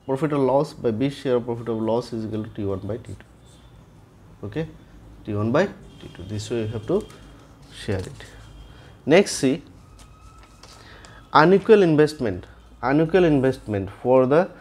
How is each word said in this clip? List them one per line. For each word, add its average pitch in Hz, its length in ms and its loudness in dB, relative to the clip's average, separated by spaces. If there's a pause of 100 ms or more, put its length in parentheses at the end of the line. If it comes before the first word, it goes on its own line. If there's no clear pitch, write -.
profit 143 300 -4
or 143 40 0
loss 139 360 0
by 123 160 -4
B's 135 260 -4
share 127 200 -2
of 120 100 -2
profit 117 240 -8
or 110 100 -4
loss 117 320 -2
is 110 140 -6
equal 107 180 -6
to - 60 -16
T 101 160 -8
one 98 140 -6
by 104 180 -8
T 101 160 -16
two. - 1300 -20
Okay, 156 200 -8 (560)
T 110 80 -8
one 107 180 -2
by 156 140 2
T - 500 -14
two. 87 100 -16
This 104 260 -10
way 117 140 -2
you 110 40 -6
have 113 200 -8
to 202 180 0 (640)
share 98 280 -6
it. - 260 -14 (800)
Next, 170 300 4
see, 139 260 -2 (1700)
unequal 190 520 6
investment. 147 600 2 (380)
Unequal 160 400 2
investment 127 640 0 (140)
for 127 240 4
the 160 240 2 (100)